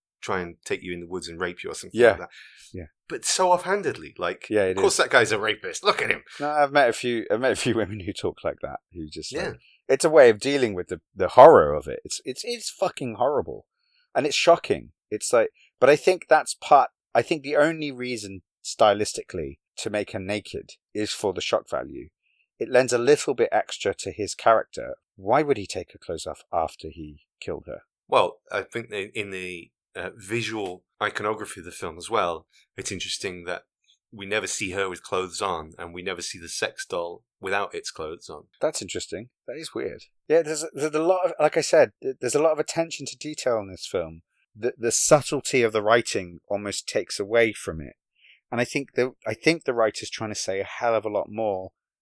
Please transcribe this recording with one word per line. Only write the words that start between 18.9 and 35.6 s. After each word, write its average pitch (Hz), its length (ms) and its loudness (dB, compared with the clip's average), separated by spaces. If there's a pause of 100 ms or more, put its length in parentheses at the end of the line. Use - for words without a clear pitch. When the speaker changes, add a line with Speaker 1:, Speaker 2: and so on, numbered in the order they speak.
Speaker 2:
to - 140 -8
make 104 220 -4
her 107 60 -8
naked 95 520 -8 (240)
is 104 180 -4
for 98 200 -2
the 90 80 -4
shock - 280 -2
value. 65 400 -8 (500)
It 117 100 -6
lends 123 240 2
a 123 60 2
little 139 360 2
bit 117 180 2
extra - 420 -2
to - 180 -10
his 101 220 -6
character. 82 600 0 (220)
Why 107 260 0
would 143 140 0
he 98 100 -10
take - 260 -10
her - 60 -20
clothes - 280 -10
off 76 160 -12 (100)
after 82 360 -4
he 76 320 -16 (200)
killed - 260 -10
her? - 160 -14 (260)
Speaker 1:
Well, - 320 2 (100)
I 98 120 -4
think 117 280 -10
they, 101 140 -6 (100)
in 104 160 -6
the, 92 400 -12 (240)
uh, 92 220 -10
visual 107 680 -8 (180)
iconography 104 580 -4
of 82 60 -16
the 87 60 -16
film 85 260 -10
as 87 120 -12
well, 90 360 -2 (300)
it's 98 160 -10
interesting 90 520 -8
that 87 180 -10 (500)
we 98 140 -12
never 98 220 -2
see 95 240 -6
her 98 160 -2
with 87 160 -10
clothes 92 360 -4
on, 82 380 -4